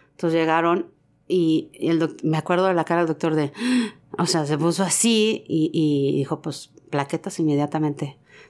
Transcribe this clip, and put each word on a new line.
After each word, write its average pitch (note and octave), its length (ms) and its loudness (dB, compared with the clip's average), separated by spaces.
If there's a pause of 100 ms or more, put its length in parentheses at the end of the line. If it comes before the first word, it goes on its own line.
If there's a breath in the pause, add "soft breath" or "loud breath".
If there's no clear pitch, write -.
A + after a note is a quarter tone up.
(140 soft breath)
Entonces E3 260 0
llegaron E3 480 2 (400)
y, E3 460 2
y - 160 -4
el E3 100 2
doc-, D#3+ 240 -4
me D#3 140 0
acuerdo F3+ 280 0
de F#3+ 80 2
la E3 100 2
cara E3+ 180 0
del E3 80 0
doctor D#3 260 -2
de, D3 180 0
<gasps> A#3+ 640 -4
o F3+ 80 0
sea, D#3+ 220 0
se D3 100 0
puso E3+ 240 0
así A3 640 2
y, D#3 240 0
y D3 460 2
dijo, C#3+ 240 -4
"Pues, - 300 -10 (180)
plaquetas C#3+ 500 -4
inmediatamente". D3 800 -2 (320 loud breath)